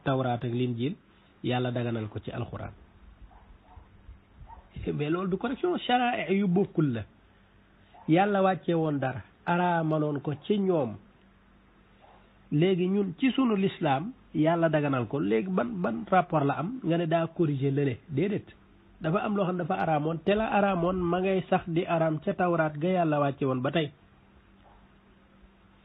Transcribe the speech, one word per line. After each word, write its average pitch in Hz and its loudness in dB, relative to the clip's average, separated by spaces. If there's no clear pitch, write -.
Tawraat 131 0
ak 117 -4
Linjiil, 123 -2
Yàlla 123 0
daganal 117 -4
ko 107 -10
ci 120 -12
Alxuraan. 101 -8
Mais 147 -4
loolu 185 -2
du 190 -2
correction, 277 -2
sharaa 247 -2
yu 196 2
bokkul 175 2
la. 107 -6
Yàlla 196 4
wàcce 185 2
woon 156 0
dara, 127 -4
araamaloon 160 0
ko 147 -4
ci 214 2
ñoom. 160 0
Léegi 180 2
ñun 190 -2
ci 262 2
sunu 240 2
lislaam, 185 0
Yàlla 165 4
daganal 139 0
ko. 143 -4
Léegi 202 0
ban, 196 0
ban 226 -4
rapport 170 2
la - 2
am? 226 -6
Nga 170 0
ne 175 0
daa 165 2
corriger 143 0
lële. 139 0
Déedéet. 170 -2
Dafa 160 0
am 208 -2
loo 196 2
xam 180 -2
ne 175 -2
dafa 180 -2
araamoon, 160 0
te 202 2
la 220 0
araamoon 190 2
ma 175 0
ngay 190 2
sax 185 2
di 170 0
araam 160 0
ca 196 -2
Tawraat 160 0
ga 165 -2
Yàlla 165 2
wàcce 139 0
woon 131 0
ba 139 -2
tey. 151 0